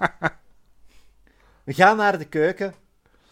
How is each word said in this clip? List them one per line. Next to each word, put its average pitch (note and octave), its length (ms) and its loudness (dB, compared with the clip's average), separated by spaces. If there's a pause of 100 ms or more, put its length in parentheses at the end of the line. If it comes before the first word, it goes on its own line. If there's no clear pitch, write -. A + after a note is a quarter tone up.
(1600)
We C#3 100 -12
gaan G3 220 4
naar G3+ 220 0
de D3+ 100 -14
keuken. F3+ 460 -2 (580)